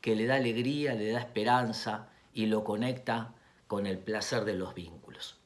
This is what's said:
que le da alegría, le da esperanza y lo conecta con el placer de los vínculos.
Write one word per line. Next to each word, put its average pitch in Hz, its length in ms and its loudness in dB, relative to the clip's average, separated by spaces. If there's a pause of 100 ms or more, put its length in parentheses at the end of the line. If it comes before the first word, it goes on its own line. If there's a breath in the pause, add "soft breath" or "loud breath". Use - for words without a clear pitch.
que 110 140 4
le 110 100 2
da 131 120 4
alegría, 127 580 2
le 107 160 0
da 117 80 0
esperanza 117 880 0 (240 loud breath)
y 110 140 0
lo 107 160 4
conecta 113 720 -2 (340 loud breath)
con 101 180 -2
el 92 140 -2
placer 107 460 -2
de 101 100 0
los 90 180 -4
vínculos. - 720 -14